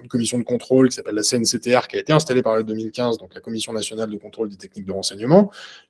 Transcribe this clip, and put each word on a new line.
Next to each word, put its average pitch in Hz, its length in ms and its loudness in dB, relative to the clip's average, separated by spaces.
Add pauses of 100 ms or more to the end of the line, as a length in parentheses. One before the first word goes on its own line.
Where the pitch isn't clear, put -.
une 127 60 -20
commission 120 300 -2
de 117 40 -2
contrôle 127 480 4
qui - 60 -6
s'appelle - 180 -6
la 104 80 0
C 123 140 0
N 113 100 0
C 120 140 0
T 120 140 2
R 120 140 2
qui - 80 -8
a 98 40 0
été 151 120 -2
installée 139 300 2
par 110 140 2
la 110 60 2
deux 110 120 -6
mille 110 160 -6
quinze, 120 260 -2
donc 95 180 -18
la - 60 -18
Commission 113 320 -8
nationale 110 380 -6
de 104 80 -8
contrôle 104 320 -8
des 98 80 -16
techniques 98 260 -16
de 95 80 -8
renseignement, 120 580 2 (400)